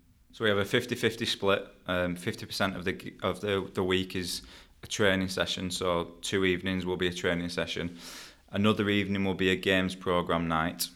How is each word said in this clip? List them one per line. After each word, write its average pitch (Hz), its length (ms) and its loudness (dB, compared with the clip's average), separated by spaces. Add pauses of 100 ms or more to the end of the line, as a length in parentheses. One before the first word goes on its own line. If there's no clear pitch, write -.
(320)
So - 120 -6
we 107 60 6
have 101 80 4
a 98 80 2
fifty 120 280 0
fifty 113 300 0
split. - 420 2 (200)
Um, 90 300 0
fifty 104 280 -6
percent 95 320 -2
of 87 80 -8
the, - 380 -4
of 92 180 0
the, 98 320 0
the 101 100 0
week 92 320 2
is 90 280 -6 (400)
a - 40 -16
training 95 420 2
session. 92 420 -2
So 87 400 0 (100)
two 98 240 0
evenings 92 400 0
will 90 140 -2
be 90 100 2
a 87 60 -4
training 87 340 0
session. 85 480 -4 (540)
Another 104 400 2
evening 101 340 2
will 95 80 0
be 92 200 2
a 90 40 2
games 92 380 2
programme 85 540 0
night. 80 480 -2